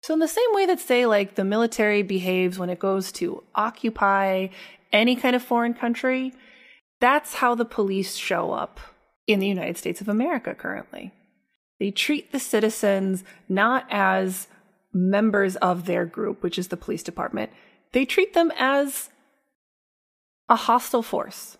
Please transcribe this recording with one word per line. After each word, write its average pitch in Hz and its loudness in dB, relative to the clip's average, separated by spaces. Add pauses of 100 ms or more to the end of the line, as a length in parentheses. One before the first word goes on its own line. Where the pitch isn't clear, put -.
So - -4
in 320 2
the 320 2
same 466 2
way 392 2
that, 359 2
say, 247 2
like, 202 2
the 196 0
military 208 2
behaves 185 0
when 180 -2
it 180 -6
goes 190 0
to 170 -6 (140)
occupy 196 0 (440)
any 233 4
kind 247 2
of 247 0
foreign 240 0
country, 254 -2 (640)
that's 277 2
how 240 2
the 233 0
police 196 -2
show 170 -2
up - -6 (460)
in 208 2
the 190 0
United 175 -2
States 175 -6
of 202 -8
America 247 -2
currently. - -12 (680)
They 202 -2
treat - -2
the 277 -4
citizens 196 0 (240)
not 226 2
as 190 0 (460)
members 196 2
of 180 0
their 175 0
group, 202 -6
which 175 -4
is 185 -4
the 170 -6
police - -8
department. - -6 (420)
They 262 2
treat 392 0
them 339 4
as 277 0 (1400)
a 226 4
hostile 240 0
force. - -8